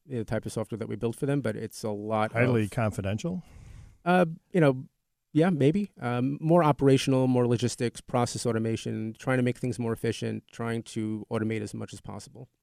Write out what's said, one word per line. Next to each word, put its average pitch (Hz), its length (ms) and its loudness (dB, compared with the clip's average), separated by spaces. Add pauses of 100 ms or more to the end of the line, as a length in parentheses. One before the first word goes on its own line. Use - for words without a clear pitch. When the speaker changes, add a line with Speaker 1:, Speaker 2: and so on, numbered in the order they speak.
Speaker 1:
you 139 80 -10
know, 120 80 -4
the - 20 -12
type 110 200 -4
of 110 60 -8
software 113 280 -6
that 113 100 -8
we 113 80 -6
build 117 180 -4
for 143 120 -6
them, 143 140 0
but 113 140 -4
it's 107 300 -10
a 110 60 -4
lot 107 420 -2
Speaker 2:
Highly 120 320 2
Speaker 1:
of 101 80 -4
Speaker 2:
confidential? 110 720 -2 (600)
Speaker 1:
Uh, 180 220 4 (260)
you 180 80 4
know, 135 260 4 (480)
yeah, 165 160 4
maybe. 160 400 2 (100)
Um, 123 400 -2
more 160 220 6
operational, 135 640 4
more 123 200 4
logistics, 120 540 0
process - 460 -2
automation, 113 720 -2
trying 131 200 0
to 127 40 2
make 123 160 0
things 123 220 -4
more 113 120 -2
efficient, 110 580 -4
trying 117 340 -6 (100)
to 110 360 -4
automate 110 300 -2
as 104 140 -8
much 110 180 -10
as 101 80 -14
possible. - 480 -16 (140)